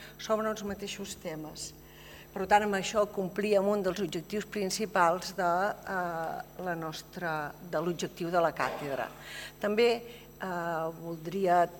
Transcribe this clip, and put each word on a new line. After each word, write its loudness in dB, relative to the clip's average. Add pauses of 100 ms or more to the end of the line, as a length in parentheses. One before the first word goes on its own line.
(180)
sobre 2
uns -4
mateixos -8
temes. -8 (580)
Per -4
tant, 8
amb 2
això 2
complíem 2
un 4
dels 0
objectius -4
principals 2
de, 0
eh, -2
la -2
nostra, -6 (200)
de 0
l'objectiu -2
de 4
la 2
càtedra. -2 (520)
També, 4 (480)
eh, -4 (100)
voldria 4 (160)